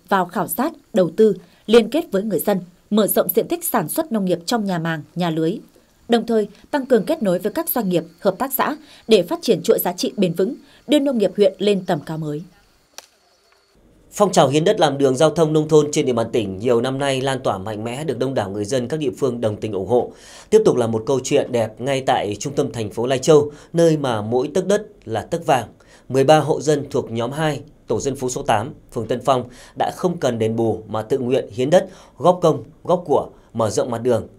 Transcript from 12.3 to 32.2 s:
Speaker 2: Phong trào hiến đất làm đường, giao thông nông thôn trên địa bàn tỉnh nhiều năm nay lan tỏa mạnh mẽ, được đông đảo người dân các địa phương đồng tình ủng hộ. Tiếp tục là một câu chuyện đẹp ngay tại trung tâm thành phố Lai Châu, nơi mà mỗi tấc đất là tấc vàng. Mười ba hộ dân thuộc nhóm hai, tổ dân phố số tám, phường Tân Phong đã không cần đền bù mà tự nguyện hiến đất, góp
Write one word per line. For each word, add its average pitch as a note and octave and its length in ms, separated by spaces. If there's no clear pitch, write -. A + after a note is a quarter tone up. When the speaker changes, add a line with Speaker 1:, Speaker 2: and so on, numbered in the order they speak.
Speaker 2:
Phong G3+ 200
trào D#3 160
hiến D3+ 160
đất G3 160
làm C#3 180
đường, C3 180
giao D#3 140
thông D#3 240
nông D3+ 160
thôn D3+ 220
trên D3 140
địa B2+ 80
bàn A#2 180
tỉnh G2 260
nhiều A#2 240
năm C3 160
nay C#3 240
lan C3+ 220
tỏa A2 140
mạnh G#2 260
mẽ, A#2+ 200
được B2+ 160
đông C3+ 140
đảo G#2+ 160
người G#2 160
dân A#2+ 220
các D#3 120
địa C3+ 180
phương B2 240
đồng G#2+ 140
tình G#2+ 160
ủng F#2+ 160
hộ. A#2+ 240
Tiếp G#3+ 160
tục D3 100
là A#2 120
một A2 180
câu C3+ 180
chuyện C3 280
đẹp A2 300
ngay C3+ 240
tại G#2 340
trung D3 160
tâm C3 160
thành A2 180
phố A#2 160
Lai C3 140
Châu, D3 320
nơi E3 240
mà B2 240
mỗi B2 320
tấc F#3 140
đất - 200
là G#2+ 160
tấc - 240
vàng. B2+ 220
Mười C3 140
ba D#3 160
hộ C#3+ 220
dân C#3+ 280
thuộc A#2+ 220
nhóm A#2 200
hai, D3 300
tổ A2 120
dân C3 160
phố B2+ 140
số C3 140
tám, B2 300
phường A2+ 160
Tân B2 180
Phong B2+ 240
đã - 160
không F3 220
cần A#2+ 220
đền A2 160
bù A2+ 320
mà A2 140
tự C3+ 160
nguyện B2 340
hiến B2+ 180
đất, F#3+ 200
góp F3 240